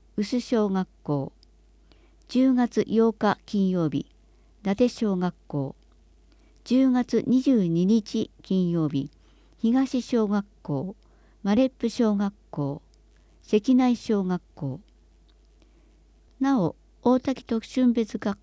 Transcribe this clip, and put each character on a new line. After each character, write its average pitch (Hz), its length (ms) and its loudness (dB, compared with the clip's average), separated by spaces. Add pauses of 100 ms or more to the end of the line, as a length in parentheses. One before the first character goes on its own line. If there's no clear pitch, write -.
(180)
臼 233 240 -2
小 214 280 0
学 190 180 -2 (160)
校。 143 280 -4 (960)
十 262 260 2
月 240 360 0
八 220 240 2
日 - 320 -2
金 190 240 0
曜 175 200 0
日、 139 100 -2
伊 - 640 -16
達 202 260 2
小 202 260 -2
学 180 200 -2 (120)
校。 139 280 -6 (880)
十 262 260 2
月 247 380 0
二 254 140 2
十 226 260 2
二 170 180 2
日 220 460 0 (100)
金 185 300 0
曜 160 180 0
日、 139 220 -4 (480)
東 254 420 0
小 226 260 -2
学 202 180 -2 (180)
校、 185 320 -6 (480)
マ 202 120 2
レ 262 100 4
ッ 254 40 0
プ 240 200 -6
小 220 260 0
学 202 180 -2 (160)
校、 143 320 -6 (600)
関 220 320 2
内 247 200 4
小 202 280 -2
学 180 180 -4 (140)
校。 139 240 -8 (1600)
な 269 200 2
お、 - 160 0 (280)
大 254 160 4
滝 - 240 -4
特 226 240 -4
訓 254 260 2
別 226 260 -4
学 202 220 -4